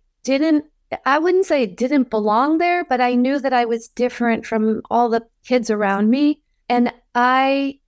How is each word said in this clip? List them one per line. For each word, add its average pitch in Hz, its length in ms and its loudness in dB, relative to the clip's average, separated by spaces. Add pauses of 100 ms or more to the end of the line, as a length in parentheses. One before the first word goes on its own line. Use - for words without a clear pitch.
(240)
didn't, 294 400 0 (420)
I 277 120 2
wouldn't 370 280 0
say 285 160 0
I 220 40 0
didn't 247 440 -2
belong 226 480 0
there, 349 260 0
but 247 160 -2
I 247 140 0
knew 262 240 0
that 254 140 -2
I 240 120 2
was 226 240 -4
different 233 560 -2
from 220 460 -2
all 240 180 2
the 233 160 -2 (200)
kids 247 260 -2
around 208 400 0
me. 294 320 0 (260)
And 240 240 0 (220)
I 269 720 0